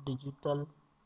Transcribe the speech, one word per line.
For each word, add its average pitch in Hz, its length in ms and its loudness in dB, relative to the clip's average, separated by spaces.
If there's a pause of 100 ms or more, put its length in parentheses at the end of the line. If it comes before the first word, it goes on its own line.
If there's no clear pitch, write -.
digital 143 640 0 (380)